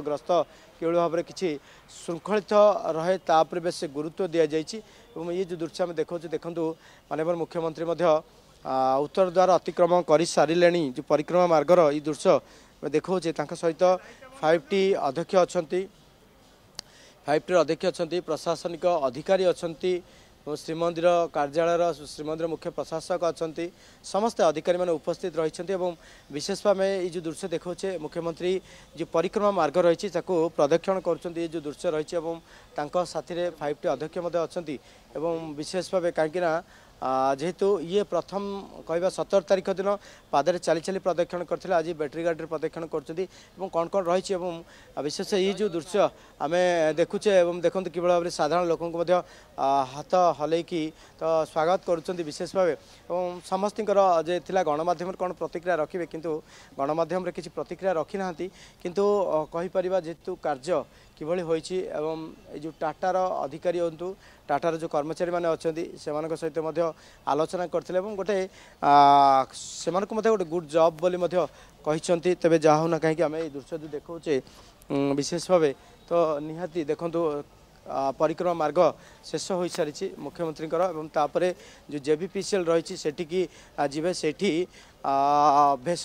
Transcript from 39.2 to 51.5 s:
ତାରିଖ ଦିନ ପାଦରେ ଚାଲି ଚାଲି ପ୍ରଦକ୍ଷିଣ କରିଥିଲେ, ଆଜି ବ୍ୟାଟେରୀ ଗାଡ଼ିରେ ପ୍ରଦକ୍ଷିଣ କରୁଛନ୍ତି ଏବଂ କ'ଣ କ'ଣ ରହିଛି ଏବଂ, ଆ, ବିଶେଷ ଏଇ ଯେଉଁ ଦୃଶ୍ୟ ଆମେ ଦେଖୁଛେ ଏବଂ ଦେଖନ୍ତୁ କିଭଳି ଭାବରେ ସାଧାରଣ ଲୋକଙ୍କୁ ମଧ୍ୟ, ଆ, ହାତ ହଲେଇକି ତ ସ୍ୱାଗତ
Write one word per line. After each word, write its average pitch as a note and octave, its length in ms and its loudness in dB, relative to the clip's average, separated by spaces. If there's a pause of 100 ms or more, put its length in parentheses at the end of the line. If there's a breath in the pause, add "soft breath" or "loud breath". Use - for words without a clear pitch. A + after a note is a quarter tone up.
ତାରିଖ F#3+ 240 2
ଦିନ F#3+ 180 -2 (380 loud breath)
ପାଦରେ D3 320 2
ଚାଲି E3 240 0
ଚାଲି F#3+ 160 -4
ପ୍ରଦକ୍ଷିଣ F3 480 -2
କରିଥିଲେ, F3 320 -2
ଆଜି D#3+ 160 -2
ବ୍ୟାଟେରୀ D3+ 320 -6
ଗାଡ଼ିରେ D#3+ 240 -4
ପ୍ରଦକ୍ଷିଣ D#3+ 400 -6
କରୁଛନ୍ତି E3 320 -6 (320 loud breath)
ଏବଂ F#3 160 -8
କ'ଣ E3 160 0
କ'ଣ G3 160 -2
ରହିଛି F#3 320 0
ଏବଂ, F3 180 -4 (440 loud breath)
ଆ, - 20 -4
ବିଶେଷ D3+ 300 -6 (100)
ଏଇ F#3+ 160 2
ଯେଉଁ G3+ 160 -2
ଦୃଶ୍ୟ E3 280 -2 (440 loud breath)
ଆମେ E3+ 180 2 (380)
ଦେଖୁଛେ G3+ 400 0
ଏବଂ F3 240 4
ଦେଖନ୍ତୁ F3 320 0
କିଭଳି F3 180 2
ଭାବରେ F3 220 0
ସାଧାରଣ E3 320 2
ଲୋକଙ୍କୁ E3 320 -2
ମଧ୍ୟ, E3+ 160 2 (400 loud breath)
ଆ, C3+ 120 0 (280)
ହାତ D3 180 -6 (260)
ହଲେଇକି E3 420 -2 (340 loud breath)
ତ - 80 -10 (240)
ସ୍ୱାଗତ F3 400 0